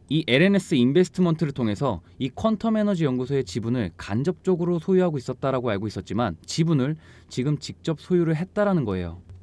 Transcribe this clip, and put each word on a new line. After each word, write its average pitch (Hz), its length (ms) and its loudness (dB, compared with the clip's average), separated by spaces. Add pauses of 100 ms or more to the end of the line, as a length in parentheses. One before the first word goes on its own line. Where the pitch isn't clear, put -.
이 156 180 0
엘엔에스 185 480 4
인베스트먼트를 160 760 2
통해서 107 480 -2 (180)
이 131 100 -2
퀀텀 220 480 -2
에너지 208 280 0
연구소의 131 400 0
지분을 113 520 -2
간접적으로 175 840 -2
소유하고 180 360 2
있었다라고 127 540 -2
알고 101 160 -2
있었지만 98 580 -4
지분을 160 520 0 (320)
지금 139 300 -2
직접 - 420 -8
소유를 175 340 2
했다라는 185 500 0
거예요. 90 380 -4 (200)